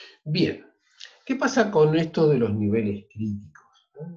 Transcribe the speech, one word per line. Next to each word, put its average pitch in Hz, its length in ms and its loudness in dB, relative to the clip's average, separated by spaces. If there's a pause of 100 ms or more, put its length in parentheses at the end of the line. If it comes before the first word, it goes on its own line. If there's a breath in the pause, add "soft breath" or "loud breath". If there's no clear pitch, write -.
(240 loud breath)
Bien, 160 420 -2 (600 loud breath)
¿qué 269 100 -4
pasa 262 340 0
con 156 260 4
esto 160 340 2
de 143 80 4
los 110 160 0
niveles 104 580 -2
críticos? - 840 -12
¿Eh? 156 100 -14 (120)